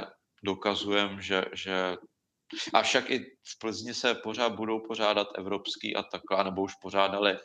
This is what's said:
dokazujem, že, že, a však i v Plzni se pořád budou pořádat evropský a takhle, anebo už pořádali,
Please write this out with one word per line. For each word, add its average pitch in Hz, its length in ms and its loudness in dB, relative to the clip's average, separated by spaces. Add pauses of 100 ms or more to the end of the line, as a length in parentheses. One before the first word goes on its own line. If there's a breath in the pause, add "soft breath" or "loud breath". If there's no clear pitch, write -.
(420)
dokazujem, 101 800 0
že, 95 320 0
že, 92 440 -2 (760 loud breath)
a 110 100 8
však 127 280 2
i 131 80 2 (240)
v - 160 -14
Plzni 113 360 -6
se 117 200 2
pořád 113 380 -2
budou 110 280 -2
pořádat 107 480 2 (100)
evropský 98 580 -4
a 101 60 -2
takhle, 95 360 -4
anebo 95 240 2
už 98 120 -2
pořádali, 98 720 2